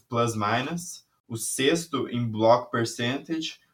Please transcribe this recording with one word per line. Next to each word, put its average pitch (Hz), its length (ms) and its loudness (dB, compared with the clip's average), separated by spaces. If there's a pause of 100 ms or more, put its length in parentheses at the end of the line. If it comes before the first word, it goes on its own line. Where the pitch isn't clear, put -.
plus 117 280 0
minus, 127 720 -4 (200)
o 113 80 -10
sexto 135 720 0
em 120 220 -2
block 110 400 4
percentage, 127 880 -4 (140)